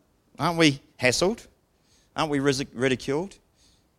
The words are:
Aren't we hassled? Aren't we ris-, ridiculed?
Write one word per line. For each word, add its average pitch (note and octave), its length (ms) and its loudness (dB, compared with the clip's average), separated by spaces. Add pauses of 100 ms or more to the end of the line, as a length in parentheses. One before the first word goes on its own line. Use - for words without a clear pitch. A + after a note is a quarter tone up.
(400)
Aren't E3 180 -2
we D3 240 4 (180)
hassled? F3 460 0 (680)
Aren't D3+ 160 -2
we C#3+ 80 0
ris-, C#3 340 0
ridiculed? C3+ 640 -2 (600)